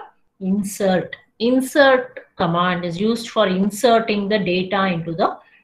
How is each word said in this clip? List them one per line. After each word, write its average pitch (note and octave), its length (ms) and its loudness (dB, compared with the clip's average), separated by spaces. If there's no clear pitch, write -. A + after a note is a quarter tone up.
insert. F#3+ 760 -2
Insert C4 840 2
command F3 460 0
is E3+ 160 -4
used A3+ 300 -2
for G#3+ 160 2
inserting G3+ 840 0
the G#3+ 100 0
data F#3 480 -2
into E3 260 -4
the F3+ 240 -2